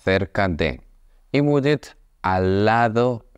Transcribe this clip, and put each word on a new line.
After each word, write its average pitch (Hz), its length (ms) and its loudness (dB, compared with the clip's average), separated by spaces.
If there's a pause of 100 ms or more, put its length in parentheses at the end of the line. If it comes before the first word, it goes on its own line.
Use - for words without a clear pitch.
cerca 95 440 0
de. 78 320 -4 (500)
И 139 100 0
будет 143 560 0 (260)
al 92 420 0
lado 117 580 0 (160)